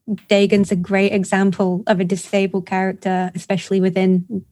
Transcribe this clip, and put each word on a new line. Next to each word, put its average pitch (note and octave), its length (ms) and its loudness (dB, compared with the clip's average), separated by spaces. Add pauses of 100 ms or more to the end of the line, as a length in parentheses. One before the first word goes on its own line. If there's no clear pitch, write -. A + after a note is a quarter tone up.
(280)
Dagon's G3+ 420 4
a G3+ 60 0
great G3 360 0
example F#3+ 760 0
of G3+ 100 2
a F#3+ 60 0
disabled F#3+ 600 -2
character, F#3 680 -2
especially F#3+ 460 -2
within F#3 720 0